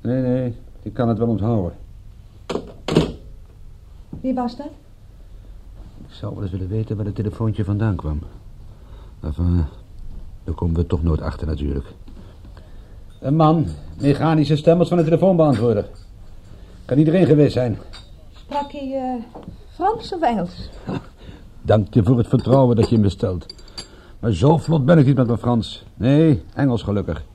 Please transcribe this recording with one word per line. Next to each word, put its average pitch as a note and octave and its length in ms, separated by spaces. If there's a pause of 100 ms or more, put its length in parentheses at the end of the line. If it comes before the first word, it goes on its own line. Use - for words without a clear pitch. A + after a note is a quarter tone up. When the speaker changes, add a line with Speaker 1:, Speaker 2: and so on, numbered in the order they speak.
Speaker 1:
Nee, B2+ 220
nee, B2+ 340 (260)
ik G#2+ 100
kan A#2+ 160
het A2 100
wel A#2 100
onthouden. G#2 440 (2500)
Speaker 2:
Wie B3+ 140
was B3 220
dat? D4 140 (1400)
Speaker 1:
Ik - 80
zou - 200
wel G2 80
eens F#2 100
willen F#2 160
weten A2 280
waar G#2 80
het G2+ 100
telefoontje G#2+ 500
vandaan G2+ 320
kwam. D#2 240 (1000)
Enfin, F2 440 (800)
daar E2 100
komen E2 220
we D#2 100
toch D#2 160
nooit D#2+ 180
achter D2 260
natuurlijk. C#2+ 400 (1300)
Een C#3 160
man, D#3+ 300 (340)
mechanische D3 560
stemmers E3 320
van F3 100
de E3+ 60
telefoonbeantwoorder. D3+ 840 (960)
Kan B2+ 140
iedereen D#3+ 280
geweest D3 260
zijn. A#2+ 260 (540)
Speaker 2:
Sprak C#4 400
hij, C4+ 200
eh, B3+ 500 (320)
Frans G#4+ 400
of F4 60
Engels? A3+ 500 (160)
Speaker 1:
<laughs> - 760
Dank G#2+ 320
je A#2+ 80
voor A#2+ 160
het A2+ 100
vertrouwen B2 480
dat A2 120
je - 60
in A2 60
me G2+ 80
stelt. F#2 380 (720)
Maar B2+ 140
zo B2+ 240
vlot D3+ 280
ben E3 140
ik C3+ 80
niet C#3 100
met B2+ 100
mijn A2+ 120
Frans. A#2 460 (100)
Nee, D3 480 (120)
Engels B2+ 280
gelukkig. F#2 420 (100)